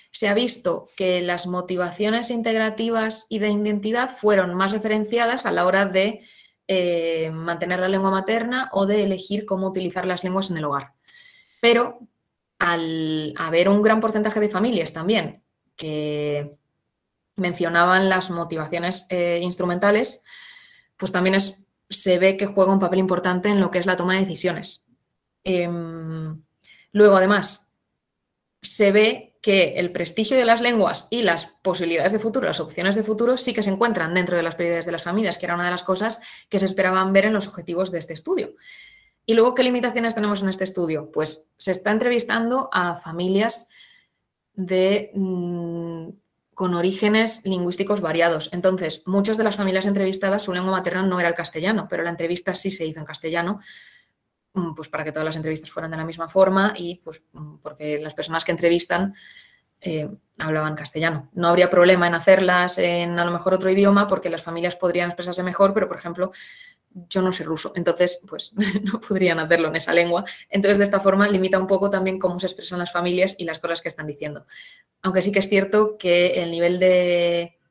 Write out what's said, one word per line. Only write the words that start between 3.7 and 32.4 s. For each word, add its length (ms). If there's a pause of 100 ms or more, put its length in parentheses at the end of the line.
fueron 440
más 180
referenciadas 760
a 60
la 140
hora 200
de, 360 (440)
eh, 640
mantener 500
la 80
lengua 220
materna 640
o 140
de 160
elegir 420
cómo 240
utilizar 380
las 180
lenguas 260
en 60
el 80
hogar. 300 (680)
Pero 380 (600)
al 800
haber 320
un 140
gran 180
porcentaje 400
de 80
familias 460
también 480 (340)
que 800 (800)
mencionaban 720
las 220
motivaciones, 800
eh, 320
instrumentales, 800 (720)
pues 160
también 220
es, 280 (280)
se 280
ve 180
que 100
juega 260
un 80
papel 200
importante 500
en 100
lo 100
que 80
es 80
la 100
toma 180
de 60
decisiones. 680 (560)
Em, 1000 (520)
luego, 240
además, 560 (880)
se 280
ve 440 (100)
que 300
el 180
prestigio 460
de 80
las 160
lenguas 480
y 100
las 280 (120)
posibilidades 520
de 60
futuro, 280